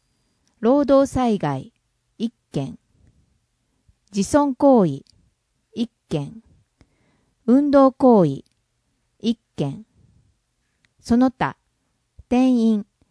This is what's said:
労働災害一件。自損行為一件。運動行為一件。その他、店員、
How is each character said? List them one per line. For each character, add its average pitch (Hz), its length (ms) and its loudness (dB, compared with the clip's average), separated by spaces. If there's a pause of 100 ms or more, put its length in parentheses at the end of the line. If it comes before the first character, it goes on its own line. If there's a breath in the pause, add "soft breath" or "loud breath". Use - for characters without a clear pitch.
(600)
労 269 240 0
働 269 220 2
災 240 320 -4
害 147 340 -8 (460)
一 233 160 -8 (180)
件。 - 280 -10 (1300)
自 196 120 -4
損 285 320 0
行 254 320 2
為 139 180 -8 (680)
一 233 160 -8 (180)
件。 156 320 -8 (1040)
運 277 240 2
動 269 220 4
行 233 340 4
為 139 180 -6 (760)
一 233 180 -6 (180)
件。 156 300 -8 (1120)
そ - 180 -2
の 254 120 2
他、 - 260 -8 (720)
店 254 300 0
員、 220 300 0 (240)